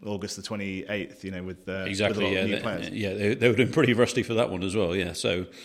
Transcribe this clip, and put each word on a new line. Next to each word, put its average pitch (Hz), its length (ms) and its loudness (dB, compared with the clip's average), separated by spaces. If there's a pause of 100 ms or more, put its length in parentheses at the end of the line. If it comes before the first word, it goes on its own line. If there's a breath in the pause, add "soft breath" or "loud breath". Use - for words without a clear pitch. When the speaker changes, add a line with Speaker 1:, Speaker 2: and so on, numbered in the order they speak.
Speaker 1:
August 104 300 -6
the 95 80 -12
twenty-eighth, 98 800 -6
you 95 80 -8
know, 92 100 -8
with 92 240 -10
the, 95 200 -6
Speaker 2:
Exactly, 101 380 0
Speaker 1:
with 95 100 2
a - 20 2
lot - 0 -
Speaker 2:
yeah, 92 40 2
Speaker 1:
of 98 100 2
new 101 60 0
Speaker 2:
they, - 60 -4
Speaker 1:
players. 95 280 -4
Speaker 2:
yeah, 98 240 -4
they, 104 220 2
they 117 120 4
would 110 120 6
have 117 80 6
been - 60 -4
pretty 127 200 4
rusty 117 300 4
for 117 100 -4
that 117 160 2
one 92 140 -4
as 95 120 -2
well, 92 200 2
yeah. 87 180 -2
So, 92 320 -2 (200 loud breath)